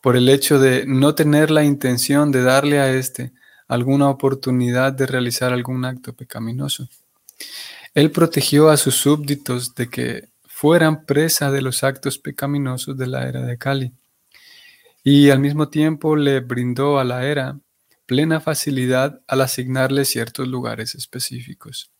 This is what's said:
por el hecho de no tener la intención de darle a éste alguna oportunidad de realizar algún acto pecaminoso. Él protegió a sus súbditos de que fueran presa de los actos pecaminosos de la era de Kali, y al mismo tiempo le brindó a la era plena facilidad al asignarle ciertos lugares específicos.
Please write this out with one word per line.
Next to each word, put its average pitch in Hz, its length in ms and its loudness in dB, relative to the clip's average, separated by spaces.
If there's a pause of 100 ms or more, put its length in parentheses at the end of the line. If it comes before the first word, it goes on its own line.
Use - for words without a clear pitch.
por 123 160 2
el 123 120 4
hecho 139 320 4
de 131 260 2
no 139 300 2
tener 151 340 4
la 156 140 4
intención 143 640 0
de 127 120 2
darle 139 360 4
a 135 140 2
éste 131 400 -6 (360)
alguna 135 400 2
oportunidad 131 840 0
de 135 140 -2
realizar 123 460 -2
algún 127 320 -4
acto 127 300 -10
pecaminoso. 123 720 -8 (1040)
Él 151 160 4
protegió 156 580 4
a 151 80 6
sus 139 200 0
súbditos 143 760 -2
de 123 140 -6
que 123 400 -8 (160)
fueran 156 600 2
presa 147 460 0
de 139 120 -2
los 127 220 -4
actos 135 340 -4
pecaminosos 139 800 -6
de 131 100 -6
la 127 220 -6
era 127 140 -6
de 123 160 -6
Kali, 135 340 -4 (1080)
y 143 280 8
al 135 80 6
mismo 143 300 0
tiempo 156 480 0
le 139 240 0
brindó 123 580 -2
a 135 60 0
la 127 200 -4
era 139 340 -4 (480)
plena 156 340 0
facilidad 131 840 -2
al 131 140 0
asignarle 131 640 -2
ciertos 120 420 -6
lugares 117 480 -8
específicos. - 1040 -14